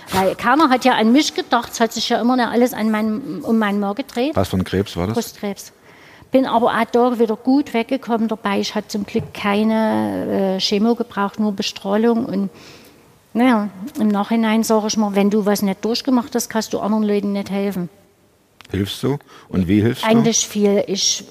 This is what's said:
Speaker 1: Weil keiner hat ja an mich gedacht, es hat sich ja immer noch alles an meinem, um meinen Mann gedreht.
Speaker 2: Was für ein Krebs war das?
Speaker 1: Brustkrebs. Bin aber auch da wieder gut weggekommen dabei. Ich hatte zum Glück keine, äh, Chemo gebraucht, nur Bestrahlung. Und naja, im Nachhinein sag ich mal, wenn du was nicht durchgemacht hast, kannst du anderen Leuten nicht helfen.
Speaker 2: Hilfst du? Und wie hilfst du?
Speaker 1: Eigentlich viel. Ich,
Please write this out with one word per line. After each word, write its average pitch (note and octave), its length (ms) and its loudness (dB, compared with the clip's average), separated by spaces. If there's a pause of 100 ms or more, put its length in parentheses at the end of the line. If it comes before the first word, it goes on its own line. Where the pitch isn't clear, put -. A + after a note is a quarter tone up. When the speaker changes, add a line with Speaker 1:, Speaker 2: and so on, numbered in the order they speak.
(120)
Speaker 1:
Weil F#3+ 240 2
keiner C#4 340 2
hat B3 140 2
ja B3+ 100 4
an A3 180 2
mich D4 240 4
gedacht, B3+ 380 -2
es - 60 -4
hat A3+ 140 0
sich - 160 -4
ja A3+ 100 0
immer A#3+ 180 0
noch A#3 100 0
alles B3 260 2
an A3 160 -2
meinem, G#3+ 540 -4
um A3+ 160 2
meinen G#3 200 0
Mann G3+ 160 -2
gedreht. C4+ 400 -4
Speaker 2:
Was F#2+ 140 0
für G2 80 -2
ein F#2 60 0
Krebs - 340 -2
war F2 100 -2
das? A2 80 -2
Speaker 1:
Brustkrebs. - 580 -8 (580)
Bin C4 160 2
aber A#3 200 2
auch A3 240 0
da A#3+ 280 2
wieder A3 160 2
gut C4+ 400 0
weggekommen A3+ 520 -2
dabei. G#3 320 -2
Ich G#3 140 -4
hatte G#3+ 140 -6
zum G#3 180 -6
Glück - 280 -6
keine, G#3 1200 0
äh, F#3+ 40 -4
Chemo G#3+ 360 2
gebraucht, G3+ 440 -4
nur G#3+ 120 0
Bestrahlung. G#3+ 720 0
Und G3 240 -4 (840)
naja, A3+ 360 2 (300)
im A3 80 2
Nachhinein A3 560 2
sag G#3+ 220 2
ich G#3 120 -4
mal, G#3 180 0
wenn G3+ 140 4
du G#3 160 2
was G3+ 160 2
nicht G3 240 -2
durchgemacht A#3+ 480 0
hast, A#3 160 -2
kannst - 240 -4
du - 60 -2
anderen G#3+ 240 0
Leuten G3+ 300 0
nicht G3 180 -6
helfen. G3 380 -4 (840)
Speaker 2:
Hilfst G2 320 -4
du? C3+ 160 -2 (300)
Und - 180 0
wie G3+ 140 4
hilfst B2+ 220 0
du? A3 40 -2
Speaker 1:
Eigentlich A3+ 400 4
viel. G3+ 400 2
Ich, - 440 -4